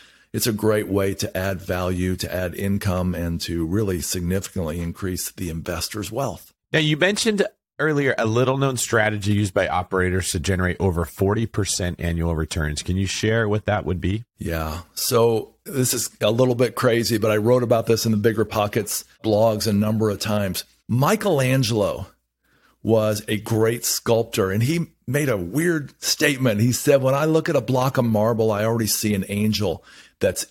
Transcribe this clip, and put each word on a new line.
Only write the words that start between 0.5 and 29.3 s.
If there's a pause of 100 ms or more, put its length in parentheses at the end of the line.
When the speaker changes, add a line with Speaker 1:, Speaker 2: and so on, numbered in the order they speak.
Speaker 1:
great
way
to
add
value,
to
add
income,
and
to
really
significantly
increase
the
investor's
wealth. (180)
Speaker 2:
Now,
you
mentioned (340)
earlier
a
little-known
strategy
used
by
operators
to
generate
over
forty
percent
annual
returns.
Can
you
share
what
that
would
be? (140)
Speaker 1:
Yeah. (140)
So (100)
this
is (120)
a
little
bit
crazy,
but
I
wrote
about
this
in
the
Bigger
Pockets (180)
blogs
a
number
of
times. (260)
Michelangelo (760)
was
a
great
sculptor,
and
he (200)
made
a
weird (100)
statement.
He
said,
"When
I
look
at
a
block
of
marble,
I
already
see
an
angel (360)